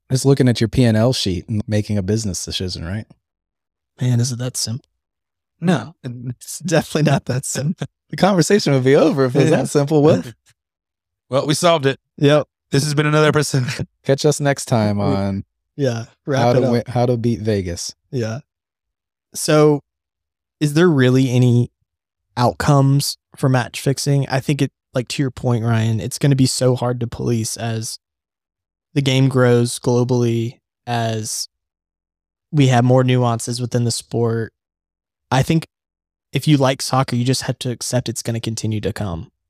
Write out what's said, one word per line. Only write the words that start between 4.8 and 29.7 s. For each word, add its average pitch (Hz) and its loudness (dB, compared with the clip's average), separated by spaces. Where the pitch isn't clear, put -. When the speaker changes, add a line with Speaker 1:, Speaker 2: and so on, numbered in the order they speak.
Speaker 3:
No. 165 -2
Speaker 2:
It's 123 -12
definitely 156 0
not - 0
that 131 -4
simple. - -6
<laughs> - -20
Speaker 1:
The 156 -10
conversation 190 2
would 131 2
be 135 6
over 170 2
if 123 -2
it 143 4
was 156 4
Speaker 2:
Yeah. 156 4
Speaker 1:
that 175 -2
simple, 147 2
Will. 165 4
Speaker 3:
<laughs> 113 -16
Well, 135 -2
we 151 0
solved 165 2
it. 135 0
Speaker 2:
Yep. 147 2
Speaker 3:
This 139 0
has 151 -4
been 151 0
another 151 4
episode. 139 -2
<laughs> - -20
Speaker 1:
Catch 139 0
us 147 2
next 139 -2
time 107 0
Speaker 2:
We 101 -2
Speaker 1:
on 98 -2
Speaker 2:
Yeah, 123 -4
wrap 135 -2
Speaker 1:
how 120 2
Speaker 2:
it - 4
Speaker 1:
to 123 2
Speaker 2:
up. 123 0
Speaker 1:
win, 117 0
how 123 0
to 123 0
beat 117 -2
Vegas. 98 -4
Speaker 2:
Yeah. 117 -6
So, 151 4
is 147 0
there 170 4
really 131 4
any 123 2
outcomes 139 2
for 131 0
match 127 -2
fixing? 139 -2
I 135 -2
think 147 -2
it, 139 -2
like, 127 -6
to - -4
your 135 -2
point, 120 -2
Ryan, 113 0
it's - -8
gonna 143 2
be 131 2
so 127 0
hard 123 -4
to 120 -6
police 120 -4
as 113 -8
the 147 0
game 135 2
grows 123 2